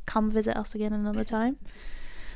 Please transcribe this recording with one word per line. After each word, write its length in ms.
Come 240
visit 260
us 180
again 180
another 320
time. 320